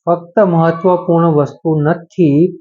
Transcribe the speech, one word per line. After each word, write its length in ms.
ફક્ત 320
મહત્વપૂર્ણ 920
વસ્તુ 500
નથી, 800